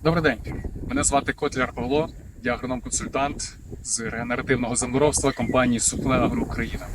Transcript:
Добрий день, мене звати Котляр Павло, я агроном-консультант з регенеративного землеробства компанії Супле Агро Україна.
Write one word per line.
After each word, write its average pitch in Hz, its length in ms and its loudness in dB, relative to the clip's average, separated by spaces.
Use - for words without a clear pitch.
Добрий 165 180 4
день, 131 160 2
мене 139 160 0
звати 139 280 2
Котляр 131 400 0
Павло, 139 360 0
я 120 120 0
агроном-консультант 127 1000 -4
з - 180 -4
регенеративного 120 760 0
землеробства 135 560 4
компанії 123 480 2
Супле - 360 2
Агро 117 260 2
Україна. - 520 -4